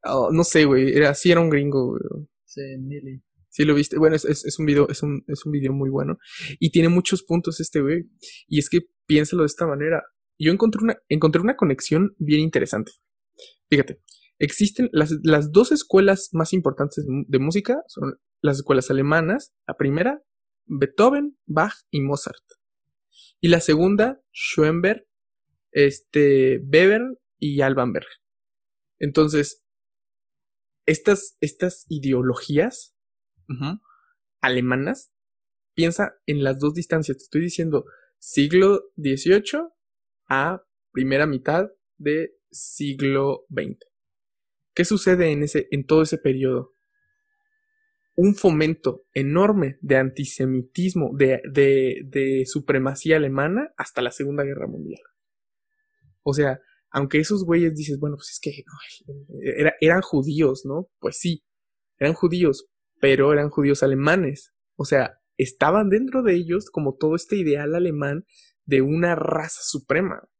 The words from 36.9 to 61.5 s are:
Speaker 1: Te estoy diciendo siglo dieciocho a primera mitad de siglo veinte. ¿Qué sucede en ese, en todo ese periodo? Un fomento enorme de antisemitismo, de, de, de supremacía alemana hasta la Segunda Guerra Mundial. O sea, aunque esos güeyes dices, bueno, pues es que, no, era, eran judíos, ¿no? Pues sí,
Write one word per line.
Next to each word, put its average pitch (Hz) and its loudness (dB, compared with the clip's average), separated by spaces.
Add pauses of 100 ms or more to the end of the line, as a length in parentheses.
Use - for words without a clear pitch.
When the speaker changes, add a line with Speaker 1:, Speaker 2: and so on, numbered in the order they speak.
Speaker 1:
Te - -20
estoy - -4
diciendo 165 -4 (340)
siglo 185 2
dieciocho 190 -2 (540)
a 143 -2 (280)
primera 135 0
mitad 151 -2 (300)
de 151 -4 (160)
siglo 139 -4
veinte. 135 -8 (880)
¿Qué 175 0
sucede 180 2
en 147 -2
ese, 147 -4
en 139 -4
todo 156 4
ese 156 -2
periodo? 131 -2 (1400)
Un 196 4
fomento 156 0
enorme 156 0
de 135 2
antisemitismo, 131 -2
de, 131 2 (100)
de, 135 2
de 135 -2
supremacía 139 0
alemana 151 -2
hasta - -8
la 120 -2
Segunda 143 -6
Guerra 139 -8
Mundial. - -12 (1200)
O 143 -2
sea, 139 0 (300)
aunque 139 0
esos 196 -2
güeyes 165 2
dices, 147 -6
bueno, 147 -6
pues - -16
es - -12
que, 139 -10
no, - -20
era, 135 0
eran 170 4
judíos, 143 -2
¿no? 147 -8 (100)
Pues - -8
sí, - -6 (540)